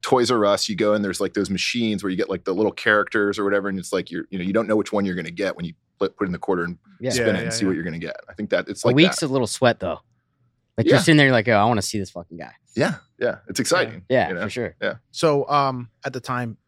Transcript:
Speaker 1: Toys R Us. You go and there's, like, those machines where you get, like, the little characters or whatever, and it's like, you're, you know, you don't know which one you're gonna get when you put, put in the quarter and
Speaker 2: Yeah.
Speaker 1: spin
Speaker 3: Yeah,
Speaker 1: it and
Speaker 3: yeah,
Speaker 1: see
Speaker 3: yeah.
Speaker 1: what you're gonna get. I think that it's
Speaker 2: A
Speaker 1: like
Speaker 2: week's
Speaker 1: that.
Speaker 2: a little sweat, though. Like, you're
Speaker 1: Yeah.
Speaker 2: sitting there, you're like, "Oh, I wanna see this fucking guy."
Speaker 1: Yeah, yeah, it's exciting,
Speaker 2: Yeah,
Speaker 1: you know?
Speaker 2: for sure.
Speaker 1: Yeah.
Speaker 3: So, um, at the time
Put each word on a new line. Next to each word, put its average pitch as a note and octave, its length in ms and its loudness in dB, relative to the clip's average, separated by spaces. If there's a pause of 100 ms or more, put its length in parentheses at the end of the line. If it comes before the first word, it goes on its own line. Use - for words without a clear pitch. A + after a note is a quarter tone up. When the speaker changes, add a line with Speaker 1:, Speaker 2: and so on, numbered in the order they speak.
Speaker 1:
Toys B2 280 2
R A2+ 160 4
Us. G2+ 220 2
You G#2 80 -4
go G#2 180 2
and G#2 100 0
there's, F#2+ 180 -4
like, F#2 120 -4
those F#2+ 160 0
machines G#2 540 -2
where G2 60 -2
you F#2 80 -2
get, - 120 -2
like, F2+ 140 -4
the F#2+ 100 -4
little G2+ 200 2
characters G#2 640 2
or G2+ 60 0
whatever, G2+ 240 0
and F#2+ 100 -4
it's F2 140 -8
like, F2+ 180 -2
you're, E2 180 -6
you F#2+ 80 -8
know, F2+ 60 -4
you F#2+ 80 -2
don't A2 160 2
know G#2+ 80 2
which G#2 160 0
one G2+ 140 0
you're F#2 100 -2
gonna E2 160 -6
get F#2 240 -4
when F2 100 -8
you D#2+ 80 -10 (240)
put, - 200 -2
put G#2 100 0
in F2+ 60 -2
the F2 60 -6
quarter F2+ 240 -2
and F2 140 -6 (220)
Speaker 2:
Yeah. B2 120 -2
Speaker 1:
spin A#2+ 160 0
Speaker 3:
Yeah, A2 40 4
Speaker 1:
it G2 60 2
and F2 80 -2
Speaker 3:
yeah, - 60 -4
Speaker 1:
see - 120 -4
Speaker 3:
yeah. F#2+ 60 2
Speaker 1:
what F#2 60 0
you're E2+ 100 -4
gonna E2 140 -6
get. D#2 180 -10 (120)
I F#2+ 40 -18
think G#2 160 -8
that F2+ 180 0
it's - 160 -12
Speaker 2:
A - 40 4
Speaker 1:
like B2 100 4
Speaker 2:
week's E3+ 240 4
Speaker 1:
that. D#3 60 -2
Speaker 2:
a - 20 -4
little C3 180 0
sweat, - 320 2
though. E2+ 220 -8 (760)
Like, A2+ 80 2
you're - 120 6
Speaker 1:
Yeah. - 40 4
Speaker 2:
sitting E3 140 6
there, C#3+ 120 8
you're C3 60 4
like, A2 140 2
"Oh, A#2+ 60 4
I G2+ 100 6
wanna A2+ 180 2
see - 180 -6
this F#2+ 100 -8
fucking E2+ 280 -14
guy." D#2 140 -14 (240)
Speaker 1:
Yeah, D#3 200 0 (220)
yeah, A#2+ 200 -2 (100)
it's G#2 140 -6
exciting, B2 480 0
Speaker 2:
Yeah, A#2+ 180 2
Speaker 1:
you F#2 60 -6
know? - 80 -6
Speaker 2:
for G#2 80 -4
sure. A#2 320 -8
Speaker 1:
Yeah. - 140 -4 (160)
Speaker 3:
So, C#3+ 360 0
um, C3 420 -2 (140)
at C#3 80 -6
the C3 80 -8
time A#2+ 380 -6 (100)